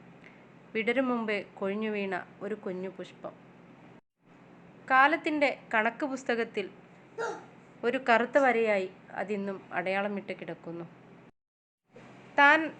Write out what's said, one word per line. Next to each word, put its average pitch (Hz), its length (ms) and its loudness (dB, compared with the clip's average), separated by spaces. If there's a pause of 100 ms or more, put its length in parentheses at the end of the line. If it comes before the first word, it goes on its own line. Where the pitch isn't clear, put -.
(720)
വിടരും 240 380 0
മുമ്പേ 220 300 0 (160)
കൊഴിഞ്ഞു 208 360 -2
വീണ 196 240 -2 (280)
ഒരു 202 120 -6
കുഞ്ഞു 190 360 -8
പുഷ്പം. - 440 -14 (1500)
കാലത്തിൻ്റെ 294 640 4 (180)
കണക്ക് 220 380 0
പുസ്തകത്തിൽ 233 600 -4 (1160)
ഒരു 240 220 0
കറുത്ത 240 340 4
വരയായി 226 500 4 (260)
അതിന്നും 196 420 -6 (160)
അടയാളമിട്ട് 196 600 -4
കിടക്കുന്നു. 170 540 -12 (1500)
താൻ 285 240 8 (200)